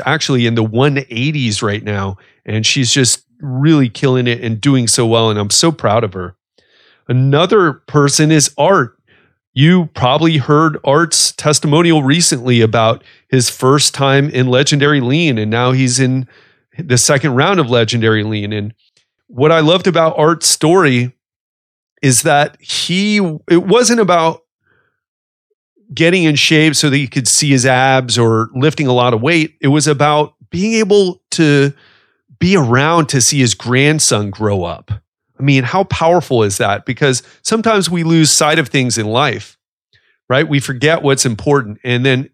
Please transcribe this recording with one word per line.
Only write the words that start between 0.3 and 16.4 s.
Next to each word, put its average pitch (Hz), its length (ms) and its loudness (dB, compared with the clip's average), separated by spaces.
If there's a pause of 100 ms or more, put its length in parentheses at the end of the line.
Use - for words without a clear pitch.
in 117 100 0
the 113 80 0
one 135 460 0
eighties 123 520 -4
right 107 220 -4
now. 98 320 -6 (300)
And 110 200 -4
she's 131 280 -2
just 131 320 -2 (140)
really 139 500 0
killing 127 380 -2
it 120 160 -4
and 113 160 -4
doing 127 280 0
so 120 180 0
well. 113 240 2
And 104 100 -2
I'm 101 100 -4
so 165 220 0
proud 117 320 0
of 95 100 -6
her. 92 220 -12 (720)
Another 147 640 2
person 147 580 0
is 151 260 2
Art. 151 400 0 (560)
You 170 400 4
probably 151 440 0
heard 151 460 0
Art's 156 480 0
testimonial 156 720 0
recently 131 580 0
about 113 420 0 (260)
his 127 200 0
first 135 440 0
time 139 360 0
in 127 180 -2
Legendary 143 520 0
Lean, 135 380 -2
and 107 120 -4
now 123 220 0
he's 131 280 0
in 131 280 -2 (500)